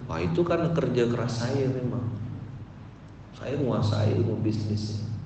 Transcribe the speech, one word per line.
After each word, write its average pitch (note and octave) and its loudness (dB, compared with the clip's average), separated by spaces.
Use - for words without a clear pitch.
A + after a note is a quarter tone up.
"Wah, E3 -2
itu E3+ 4
karena E3 2
kerja A#2+ 4
keras A2+ 0
saya C3+ 2
memang. B2 -2
Saya C3 -4
menguasai G#2+ 2
ilmu G#2+ 2
bisnisnya." - 0